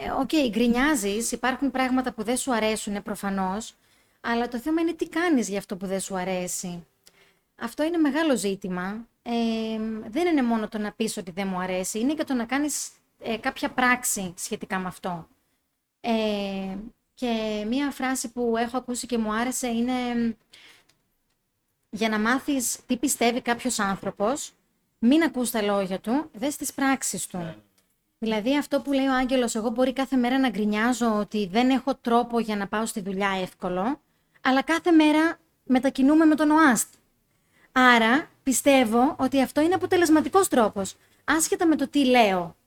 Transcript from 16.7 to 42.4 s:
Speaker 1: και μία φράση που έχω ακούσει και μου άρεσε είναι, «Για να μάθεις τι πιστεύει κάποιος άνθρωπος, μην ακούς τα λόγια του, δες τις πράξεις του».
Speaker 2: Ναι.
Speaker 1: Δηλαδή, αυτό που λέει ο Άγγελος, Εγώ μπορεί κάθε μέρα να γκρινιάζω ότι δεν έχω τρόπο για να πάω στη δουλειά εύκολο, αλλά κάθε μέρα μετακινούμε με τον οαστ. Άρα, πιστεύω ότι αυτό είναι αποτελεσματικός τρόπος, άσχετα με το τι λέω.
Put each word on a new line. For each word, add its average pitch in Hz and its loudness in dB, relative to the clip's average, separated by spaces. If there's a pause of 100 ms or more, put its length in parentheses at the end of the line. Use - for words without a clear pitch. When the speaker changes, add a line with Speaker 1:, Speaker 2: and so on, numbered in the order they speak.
Speaker 1:
και 220 -4
μία 277 0
φράση 262 -4
που 233 -2
έχω 233 -2
ακούσει 247 -6
και 233 -2
μου 214 -2
άρεσε 240 -4
είναι, 233 -2 (2000)
«Για 220 -2
να 214 0
μάθεις 254 -2
τι 254 -2
πιστεύει 247 0
κάποιος 240 -2
άνθρωπος, 202 -4 (460)
μην 285 4
ακούς 254 -2
τα 220 -2
λόγια 196 0
του, 285 -4
δες 254 -6
τις - -8
πράξεις 269 -2
του». 185 -10
Speaker 2:
Ναι. 165 -10 (600)
Speaker 1:
Δηλαδή, 220 0
αυτό 277 -2
που 277 -4
λέει 269 2
ο 262 2
Άγγελος, 254 0
Εγώ 233 -2
μπορεί 254 0
κάθε 269 -2
μέρα 247 2
να 269 2
γκρινιάζω 214 0
ότι 208 -2
δεν 247 2
έχω 262 0
τρόπο 233 0
για 214 -2
να 202 -4
πάω 220 -4
στη 214 -8
δουλειά 196 -2 (120)
εύκολο, 185 -4 (400)
αλλά 262 2
κάθε 330 0
μέρα 311 6 (260)
μετακινούμε 269 4
με 311 6
τον 302 4
οαστ. 302 4 (800)
Άρα, 247 4 (140)
πιστεύω 262 4
ότι 262 2
αυτό 247 0
είναι 339 4
αποτελεσματικός 349 4
τρόπος, 202 0 (280)
άσχετα 320 0
με 311 4
το 277 -2
τι 285 2
λέω. 202 2 (100)